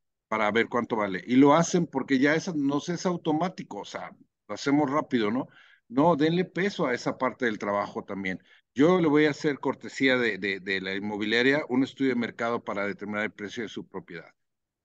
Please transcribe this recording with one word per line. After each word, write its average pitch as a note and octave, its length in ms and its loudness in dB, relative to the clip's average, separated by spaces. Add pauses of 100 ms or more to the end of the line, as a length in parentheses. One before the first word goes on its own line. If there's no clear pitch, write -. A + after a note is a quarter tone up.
(280)
para A2 220 0
ver A2 180 2
cuánto A#2 280 -2
vale", G2 300 -2
y B2 100 2
lo C#3 160 10
hacen E3+ 340 4
porque C3+ 320 -2
ya D3 160 4
es, E3 200 -4
no C#3+ 260 -2
sé, F3 140 -6
es E3 100 -6
automático, E3+ 760 -4
o - 40 -10
sea, - 320 -12 (320)
lo G#2+ 60 -8
hacemos C#3+ 360 0
rápido, C3 400 0
¿no? C3 180 -4 (400)
No, D3+ 280 4
denle E3 300 2
peso F3+ 400 -4
a B2 80 -2
esa B2+ 240 -4
parte B2+ 260 -2
del G#2+ 140 0
trabajo G2+ 460 -4
también. F#2+ 380 -6 (320)
Yo E3+ 240 6
le E3 100 4
voy D3+ 180 4
a D3 40 4
hacer C#3+ 280 -2
cortesía C3 580 0
de, A2+ 220 0
de, G2 220 -4
de F#2+ 200 -2
la F#2+ 140 -4
inmobiliaria G#2+ 760 0
un B2 140 2
estudio C3+ 280 0
de A#2+ 100 0
mercado A#2 440 -4
para G2+ 220 -4
determinar G#2 380 -6
el G#2 80 -6
precio G#2 320 -10
de G2 40 -8
su F#2 200 -12
propiedad. F2 440 -14 (520)